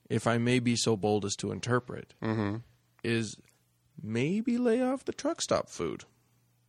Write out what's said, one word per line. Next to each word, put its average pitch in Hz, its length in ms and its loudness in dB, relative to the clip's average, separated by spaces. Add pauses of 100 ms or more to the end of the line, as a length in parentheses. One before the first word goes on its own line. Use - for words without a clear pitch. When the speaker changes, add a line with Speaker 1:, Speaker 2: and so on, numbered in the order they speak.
Speaker 1:
if 120 180 0
I 117 120 4
may 123 220 4
be 120 160 2
so 113 200 2
bold 104 280 2
as 101 120 -4
to 101 140 -4
interpret, 120 720 -4
Speaker 2:
Mm-hmm. 110 360 0 (440)
Speaker 1:
is 113 340 -2 (640)
maybe 160 580 0
lay 247 240 2
off 254 220 -2
the - 80 -6
truck - 300 -4
stop - 260 0
food. 78 360 -6 (640)